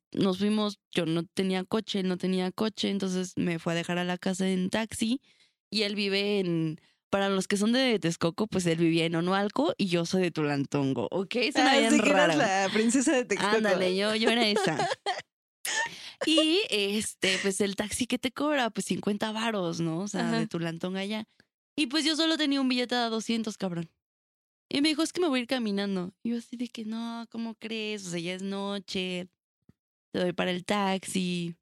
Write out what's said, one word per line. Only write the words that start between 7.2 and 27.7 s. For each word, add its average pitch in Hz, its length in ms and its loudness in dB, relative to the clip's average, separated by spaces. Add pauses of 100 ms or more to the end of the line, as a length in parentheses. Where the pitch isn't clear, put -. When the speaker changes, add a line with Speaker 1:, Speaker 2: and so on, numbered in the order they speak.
Speaker 1:
los 190 180 0
que 208 100 2
son 208 140 4
de 247 280 2
Texcoco, 170 460 0
pues 185 220 0
él 165 100 2
vivía 165 280 4
en 170 100 0
Onoalco 196 600 2
y 196 100 0
yo 170 180 2
soy 185 160 0
de 180 100 2
Tulantongo, 143 760 0
¿ok? 190 240 -4 (180)
Suena 262 200 4
Speaker 2:
Ah, - 80 6
Speaker 1:
bien 226 140 4
Speaker 2:
sí - 80 6
que - 100 4
eras 196 240 6
Speaker 1:
raro. 302 40 2
Speaker 2:
la 196 320 2
princesa 233 420 2
de 247 120 2
Texcoco. 202 300 0
Speaker 1:
Ándale, 190 400 2
yo, 208 200 2
yo 220 140 2
era 226 180 4
esa. 208 300 2
Speaker 2:
<laughs> - 480 -4 (1000)
Speaker 1:
Y, 320 440 4
este, 202 720 -2
pues 196 200 0
el 196 140 0
taxi, 214 320 -2
¿qué 247 100 -2
te 262 140 -4
cobra? 277 380 0
Pues 196 160 -6
cincuenta 208 460 -2
varos, 208 500 -2
¿no? 165 180 -2
O 202 80 -4
sea, 196 220 -2
Speaker 2:
Ajá. 226 100 0
Speaker 1:
de 220 80 -2
Tulantongo 170 500 -4
allá. 214 280 -6 (520)
Y 302 100 2
pues 269 180 0
yo 311 100 2
solo 320 220 2
tenía 277 240 2
un 262 80 2
billete 247 260 0
de 233 140 0
doscientos, 220 480 -2
cabrón. 170 320 -4 (840)
Y 285 100 0
me 311 80 4
dijo, 311 140 2
"Es 311 100 -2
que 339 80 -2
me 359 60 2
voy 262 120 2
a - 40 -2
ir 233 40 -10
caminando". 202 680 -2 (100)
Y 233 80 -2
yo 240 60 -2
así 240 200 -12
de 240 120 -6
que, 220 160 -12
"No, 233 440 -8
¿cómo 226 260 -8
crees? 214 520 -6